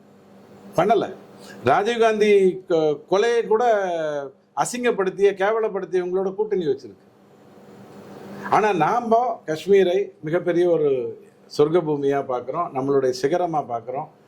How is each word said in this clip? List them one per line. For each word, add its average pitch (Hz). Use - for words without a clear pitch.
பண்ணல. 175
ராஜீவ்காந்தி 202
கொ-, 156
கொலையை 226
கூட 214
அசிங்கப்படுத்திய, 196
கேவலப்படுத்தியவங்களோட 190
கூட்டணி 202
வச்சிருக்கு. 127
ஆனா 202
நாம 226
காஷ்மீரை 185
மிகப்பெரிய 175
ஒரு 135
சொர்க்க 156
பூமியா 143
பார்க்கிறோம், 131
நம்மளுடைய 135
சிகரமா 160
பார்க்கிறோம், 120